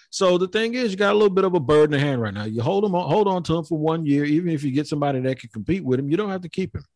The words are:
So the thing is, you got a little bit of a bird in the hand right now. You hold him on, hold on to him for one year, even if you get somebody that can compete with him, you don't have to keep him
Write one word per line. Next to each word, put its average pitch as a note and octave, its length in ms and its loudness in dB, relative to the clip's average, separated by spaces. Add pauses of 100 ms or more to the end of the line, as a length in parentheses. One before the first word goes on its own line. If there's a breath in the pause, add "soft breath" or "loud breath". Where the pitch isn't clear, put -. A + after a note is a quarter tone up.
So F3+ 280 2
the F#3 100 0
thing A3 260 -2
is, B3 180 -2
you F#3+ 60 -4
got G3+ 140 2
a G#3 60 4
little G#3 160 6
bit F#3+ 100 4
of F#3 100 2
a F3+ 60 2
bird D3+ 260 6
in D3+ 60 2
the C#3+ 80 2
hand C#3 220 0
right G#2 120 -2
now. G#2 120 -6
You A2 160 -4
hold G3 240 0
him F#3+ 100 0
on, F3 140 -2
hold G3 180 4
on F3+ 160 0
to D#3+ 140 -2
him E3 80 -4
for E3 120 -4
one D#3+ 280 -2
year, C#3+ 180 2
even D#3 260 0
if D3 140 -2
you C#3 80 -2
get C#3 160 -2
somebody C#3+ 320 -2
that C3 200 -4
can - 100 -18
compete D#3 340 -4
with B2+ 160 0
him, C#3 100 -4
you D#3+ 80 2
don't G#3 120 -4
have F#3+ 120 -6
to F3 80 -14
keep F#3 260 -6
him - 80 -12 (120)